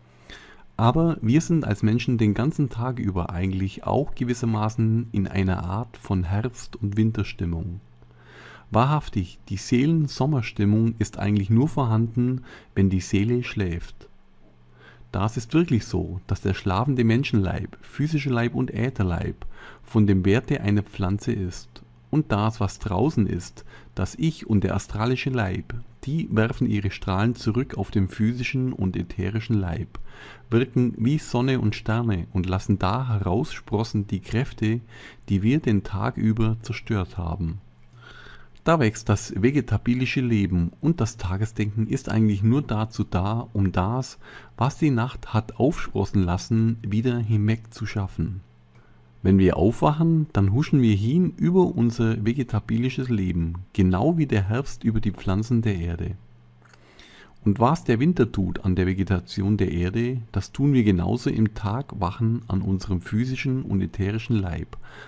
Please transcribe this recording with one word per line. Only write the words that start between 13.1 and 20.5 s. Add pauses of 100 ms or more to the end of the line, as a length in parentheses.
schläft. (1000)
Das
ist
wirklich
so,
dass
der
schlafende
Menschenleib,
physischer
Leib
und
Ätherleib, (360)
von
dem
Werte